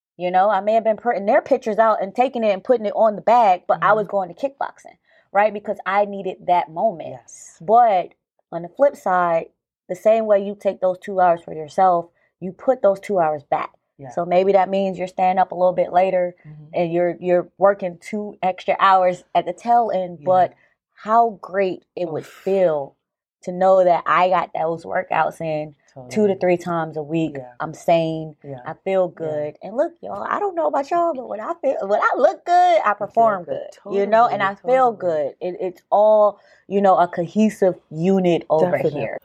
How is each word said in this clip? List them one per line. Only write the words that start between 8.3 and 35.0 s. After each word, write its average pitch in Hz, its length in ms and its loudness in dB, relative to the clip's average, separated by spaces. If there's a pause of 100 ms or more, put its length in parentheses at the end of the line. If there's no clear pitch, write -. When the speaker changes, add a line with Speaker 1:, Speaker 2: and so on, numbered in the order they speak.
Speaker 1:
on 170 120 -10
the 170 60 -14
flip 277 260 0
side, 180 520 -2 (420)
the 180 60 -8
same 220 300 2
way 202 200 2
you 202 140 -8
take 196 220 -4
those 185 180 0
two 190 220 -6
hours 170 200 4
for - 120 -16
yourself, 170 560 0 (300)
you 185 120 -10
put 254 300 -2
those 196 180 2
two 196 200 -2
hours 156 240 -2
back. - 280 -6 (280)
Speaker 2:
Yeah. 139 120 -18
Speaker 1:
So 175 140 -6
maybe 180 260 2
that 190 180 4
means 190 280 -2
you're 180 100 -6
staying 185 300 0
up 185 140 2
a 170 40 -8
little 180 180 2
bit 175 200 -2
later 180 420 0 (120)
Speaker 2:
Mm-hmm. 151 260 -20
Speaker 1:
and 175 200 -2
you're, 175 260 0
you're 175 380 0
working 190 440 0
two 208 420 -8
extra 185 360 -2
hours 185 440 4 (120)
at 170 100 0
the 175 80 -8
tail 233 400 0
end, 180 260 -6
Speaker 2:
Yeah. 147 60 -20
Speaker 1:
but 180 280 2 (400)
how 226 480 0
great 185 440 -4 (100)
it 175 160 -6
would 143 120 -8
Speaker 2:
Oof. - 40 -20
Speaker 1:
feel 180 680 -2 (480)
to 185 80 -8
know 185 320 4
that 175 240 2
I 175 220 2
got 175 240 0
those 165 300 -6
workouts 160 580 -4
in 156 340 -6 (340)
two 214 180 0
to 196 60 0
Speaker 2:
Totally. 190 60 -6
Speaker 1:
three 180 180 2
times 170 400 -6
a 156 40 -6
week. 151 360 -4
Speaker 2:
Yeah. 123 220 -14
Speaker 1:
I'm 156 140 -10
sane. 160 720 -2
Speaker 2:
Yeah. 139 220 -14
Speaker 1:
I 151 80 -10 (100)
feel 190 320 0
Speaker 2:
Yeah. 160 120 -10
Speaker 1:
good. 151 360 -6
And 202 120 -14
look, 320 260 -2
y'all, 202 260 -10
I 233 120 -2
don't 403 140 -4
know 330 140 -2
about 285 240 -4
y'all, 339 240 0
but 247 120 -12
when 208 120 -10
I 247 220 -10
feel, 277 160 -2 (100)
when - 140 0
I 440 160 0
look 320 280 0
good, 349 80 -4
I 359 220 4
Speaker 2:
You 311 80 2
feel 208 120 0
Speaker 1:
perform 208 500 0
Speaker 2:
good. 139 160 -8 (220)
Speaker 1:
good, 196 120 -10
you 202 100 0
know, 220 220 4
and 202 140 -6
Speaker 2:
Totally, 196 160 -2 (160)
Speaker 1:
I - 20 -
feel 254 180 2
Speaker 2:
totally. 180 200 -4 (100)